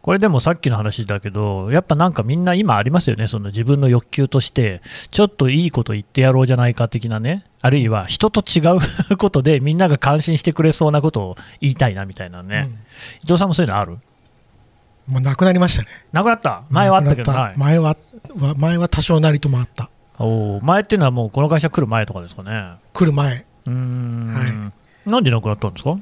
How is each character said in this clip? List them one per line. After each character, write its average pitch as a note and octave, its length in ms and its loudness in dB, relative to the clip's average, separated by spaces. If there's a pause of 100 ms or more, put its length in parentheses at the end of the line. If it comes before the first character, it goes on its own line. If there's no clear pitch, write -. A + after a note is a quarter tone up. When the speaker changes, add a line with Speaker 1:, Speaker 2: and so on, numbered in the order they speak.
Speaker 1:
こ F3 80 2
れ G3 60 2
で G#3+ 80 4
も C#3+ 120 4
さ D#3 120 0
っ E3 60 -2
き C#3 120 -2
の A2+ 80 0
話 G#2+ 300 -4
だ G2+ 120 -4
け G2+ 120 -8
ど、 G2+ 400 -4
や D#3 80 4
っ F#3 40 0
ぱ D#3 120 0
な E3+ 120 2
ん E3+ 60 0
か A#2 80 -2
み B2 140 -2
ん F3+ 100 -2
な F3+ 80 0
今 F3+ 240 2
あ G#2 60 0
り B2+ 80 0
ま F3 80 2
す D3+ 100 0
よ A2 60 0
ね。 A2 100 -4
そ G#2 140 -6
の G2+ 60 -8
自 G#2 180 -4
分 C#3+ 180 2
の C3 80 4
欲 A#2+ 220 2
求 C#3 160 0
と C#3 120 0
し - 120 -4
て、 G#2 320 -2 (260)
ち - 120 0
ょ - 20 6
っ G3+ 60 2
と C3+ 200 0
い D#3 160 2
い D#3 60 -2
こ B2 120 -2
と A2 100 -4
言 G#2 100 -4
っ - 20 -12
て - 160 -2
や C3 100 6
ろ C3 100 4
う C3 40 6
じ B2+ 80 2
ゃ B2 40 2
な B2 120 2
い A#2 60 -2
か A#2 120 0
的 A2+ 220 -6
な A2 100 -4
ね。 D#3+ 240 -4 (160)
あ B2+ 120 2
る C#3+ 80 4
い A2+ 100 0
は G2+ 160 -2
人 - 240 0
と G#3+ 180 0
違 E3 140 2 (480)
う G3 80 2
<laughs> - 0 -
こ G3+ 140 0
と C#3 100 2
で C#3+ 180 2
み D3 140 -2
ん E3+ 40 -2
な F3+ 120 2
が C#3+ 80 2
感 D3 240 0
心 D#3+ 160 0
し - 60 -2
て D#3+ 100 0
く - 80 -2
れ D#3 120 4
そ D#3 160 2
う - 20 2
な D3 100 2
こ D#3 80 0
と G#2+ 120 -2
を F#2 160 -10 (220)
言 C#3 120 0
い - 40 -4
た B2+ 140 2
い F#2+ 60 -6
な G2 100 -8
み F#2+ 80 -16
た - 100 -14
い F2 60 -12
な F2+ 140 -16
ね。 A2 260 -4
Speaker 2:
う - 20 -12
ん。 - 20 -14 (500)
Speaker 1:
伊 - 60 -10
藤 E3+ 100 4
さ G3 60 2
ん - 20 -2
も E3+ 80 0
そ F3 80 2
う - 20 4
い - 20 -2
う G2 40 -2
の G2+ 80 0
あ G2+ 40 0
る？ F2 140 -8 (1080)
Speaker 2:
も C3 100 -2
う B2+ 40 0
な C3+ 140 0
く - 80 0
な F#3 80 4
り F3+ 60 2
ま F3+ 100 4
し - 80 -2
た - 60 0
ね。 - 60 -10 (240)
Speaker 1:
な E3 100 0
く G#3+ 60 2
な A#3 80 4
っ A3+ 40 -18
た？ A#2 300 -4
前 F#3+ 220 4
は F#3+ 80 6
あ - 20 4
っ - 20 0
た C#3+ 120 4
け A#2+ 80 -6
ど C3+ 80 0
な C3 80 0
い。 - 20 0
Speaker 2:
な - 20 0
く G#2+ 40 -2
な G2 60 -8
っ - 0 -
た。 C#3 60 -6
前 D3+ 200 4
は、 D#3 180 0 (400)
は、 C#3+ 200 -2
前 E3 200 0
は E3+ 100 0
多 - 140 0
少 D#3+ 180 2
な D#3 120 4
り D3 80 2
と D3 100 -2
も B2+ 80 2
あ B2 60 0
っ - 120 -4
た。 A#2 140 -10 (300)
Speaker 1:
お G#2+ 400 -2
ー、 G#2+ 40 -8
前 F#3 200 2
っ - 20 -6
て G#3+ 80 -2
い G#3 40 2
う - 20 0
の D3+ 60 4
は B2+ 60 4
も B2 140 -2
う G#2 60 -6
こ C3+ 100 0
の D3+ 80 2
会 D#3+ 100 2
社 D#3 120 0
来 E3 100 0
る A#2+ 60 0
前 A2 180 0
と G2 80 -14
か F#2 80 -10
で E2+ 80 -16
す - 60 -20
か F#2 80 -16
ね？ G2 300 -10 (200)
Speaker 2:
来 F#3 120 2
る D#3 60 2
前。 C#3 320 -2 (220)
Speaker 1:
う B2+ 60 -6
ー - 20 -4
ん。 B2 540 -6
Speaker 2:
は A2 440 -4 (360)
い。 - 20 -6
Speaker 1:
な A#3+ 100 2
ん G#3+ 40 2
で C3 80 2
な A2+ 100 0
く G#2+ 60 -6
な G#2 80 -2
っ - 20 -20
た G#2+ 100 -6
ん F2+ 60 -6
で - 60 -18
す - 40 -20
か？ E3 180 -2